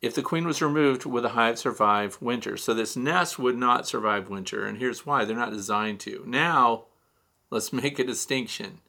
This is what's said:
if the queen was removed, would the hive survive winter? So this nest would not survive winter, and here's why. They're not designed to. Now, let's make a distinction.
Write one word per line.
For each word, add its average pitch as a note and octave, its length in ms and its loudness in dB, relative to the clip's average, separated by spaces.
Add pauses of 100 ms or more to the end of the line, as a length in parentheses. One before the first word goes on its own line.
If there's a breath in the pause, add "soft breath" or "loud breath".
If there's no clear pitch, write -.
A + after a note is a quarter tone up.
if A#2 140 -4
the C#3+ 80 0
queen E3 240 -2
was D#3+ 160 -2
removed, D3 440 4
would A#2+ 180 0
the A2+ 60 0
hive A#2 280 2
survive G#2 640 2
winter? A#2+ 360 -4
So - 180 0
this A2 200 0
nest D#3+ 440 0
would B2+ 180 2
not B2 320 2
survive G#2 400 0
winter, G2 360 -6
and G#2+ 140 -6
here's B2 280 -4
why. C#3 180 2
They're A2 100 -2
not A#2+ 160 -2
designed G#2+ 500 -2
to. G#2 260 -10
Now, B2+ 580 2 (640)
let's - 220 -2
make C3+ 260 -2
a C3 60 2
distinction. B2 840 -4